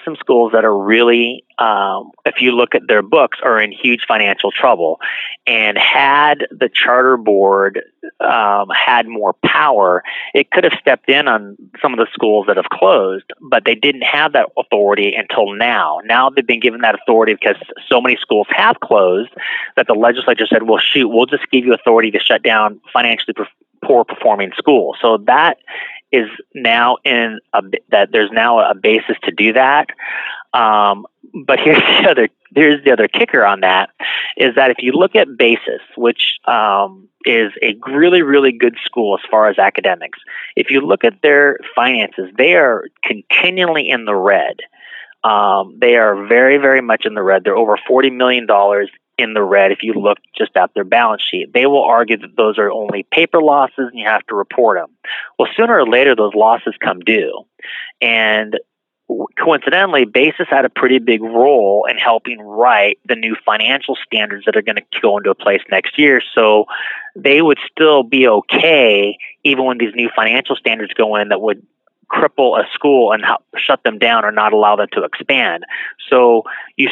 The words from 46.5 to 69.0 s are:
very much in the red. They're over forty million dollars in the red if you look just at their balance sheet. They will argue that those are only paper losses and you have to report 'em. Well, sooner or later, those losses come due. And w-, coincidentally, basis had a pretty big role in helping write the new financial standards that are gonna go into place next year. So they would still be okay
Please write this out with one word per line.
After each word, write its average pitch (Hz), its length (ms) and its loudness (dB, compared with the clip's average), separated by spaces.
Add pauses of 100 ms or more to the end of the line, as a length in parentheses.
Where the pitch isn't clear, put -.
very 135 240 2
much 113 240 -2
in 110 80 -4
the 107 80 -6
red. 95 220 2
They're 98 140 0
over 107 280 2
forty 131 240 2
million 127 360 -2
dollars 101 440 2 (280)
in 113 160 -4
the 107 100 0
red 98 300 2
if - 100 -6
you 113 100 -4
look 101 240 -2 (180)
just - 200 -6
at - 180 0
their 101 120 -4
balance 110 360 0
sheet. - 320 -8
They 123 120 2
will 139 180 2
argue 117 340 2
that 113 200 -12
those 107 200 2
are 104 140 0
only 104 400 -6
paper 165 300 0
losses 139 500 0
and 123 80 -16
you 107 80 -6
have 107 200 -2
to 110 80 -10
report 101 440 0
'em. 82 80 -8 (500)
Well, 120 200 -2
sooner 233 200 2
or 143 80 2
later, 123 300 2
those 107 180 0
losses 110 460 2
come 92 220 -4
due. 101 420 -2 (580)
And 110 560 -2 (520)
w-, - 180 -8 (100)
coincidentally, 160 680 0
basis 135 440 0
had 139 140 2
a 127 60 -2
pretty 131 300 0
big 113 220 0
role 113 680 2
in 120 80 -4
helping 117 420 -2
write 104 640 0
the 120 120 -4
new 113 180 -6 (100)
financial 120 600 -2
standards 104 400 -6
that 107 100 -2
are 107 60 0
gonna 104 220 -6 (180)
go 104 160 0
into 101 180 -2
place 101 340 -2
next 95 300 -4
year. 139 220 4 (120)
So 107 300 4 (500)
they 143 280 2
would 156 180 2 (100)
still 151 340 2
be 131 220 0
okay 107 920 2 (260)